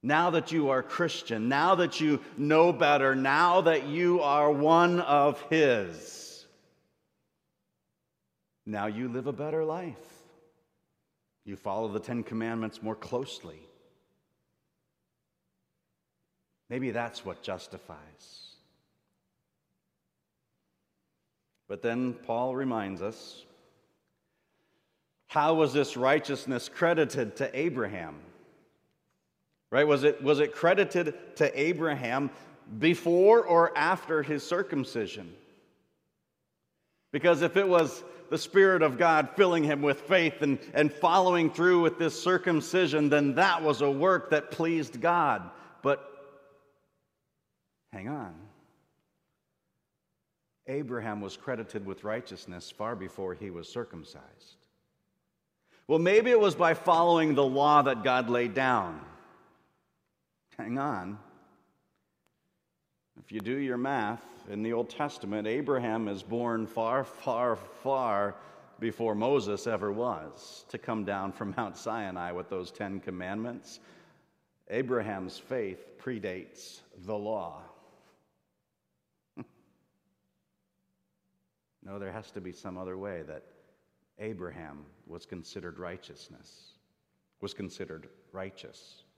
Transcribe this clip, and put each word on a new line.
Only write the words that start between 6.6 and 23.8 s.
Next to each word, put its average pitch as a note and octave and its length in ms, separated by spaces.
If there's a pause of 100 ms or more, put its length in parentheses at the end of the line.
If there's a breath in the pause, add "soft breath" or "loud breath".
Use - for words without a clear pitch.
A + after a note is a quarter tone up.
now G#2 220
you A2+ 200
live A#2+ 180
a C#3 60
better D#3 320
life. D#3+ 320 (1500)
You G2+ 100
follow G#2+ 320
the G#2 120
Ten A#2+ 220
Commandments A2+ 600
more A2 120
closely. G#2+ 680 (3000)
Maybe B2+ 220
that's A#2 340
what F2+ 180
justifies. D#2+ 1000 (3250)
But G2+ 120
then B2 320
Paul B2 420
reminds A2+ 460
us, - 440 (1800)